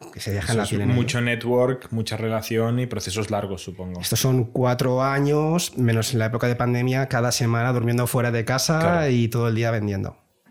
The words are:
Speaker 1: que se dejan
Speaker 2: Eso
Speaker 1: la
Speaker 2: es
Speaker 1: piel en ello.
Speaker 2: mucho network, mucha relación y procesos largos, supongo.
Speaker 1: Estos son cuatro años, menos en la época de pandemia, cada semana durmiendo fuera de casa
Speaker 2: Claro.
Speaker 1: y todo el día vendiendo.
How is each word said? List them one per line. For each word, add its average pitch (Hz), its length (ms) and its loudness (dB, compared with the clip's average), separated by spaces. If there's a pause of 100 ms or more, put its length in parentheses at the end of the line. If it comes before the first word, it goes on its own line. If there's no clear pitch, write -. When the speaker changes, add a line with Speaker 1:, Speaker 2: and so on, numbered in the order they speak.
(120)
Speaker 1:
que - 80 -14
se 107 120 -6
dejan 95 180 -2
Speaker 2:
Eso 117 80 2
Speaker 1:
la 104 60 2
Speaker 2:
es 104 40 -4
Speaker 1:
piel 101 140 -2
en 104 80 2
ello. 123 100 2
Speaker 2:
mucho 120 220 0
network, 123 680 0
mucha 110 280 -4
relación 113 600 0
y 127 60 -2
procesos 104 440 -4
largos, 101 320 -2
supongo. 90 400 -10
Speaker 1:
Estos 110 180 -2
son 127 240 2
cuatro 127 580 0
años, 147 760 0
menos 113 340 2
en 120 60 2
la 110 80 2
época 123 220 0
de 120 80 0
pandemia, 127 520 0
cada 120 240 0
semana 117 400 0
durmiendo 120 340 0
fuera 120 240 0
de 117 140 -2
casa 139 360 0
Speaker 2:
Claro. 165 300 2
Speaker 1:
y 120 180 2
todo 117 200 0
el 113 60 0
día 113 160 0
vendiendo. 101 480 -2 (320)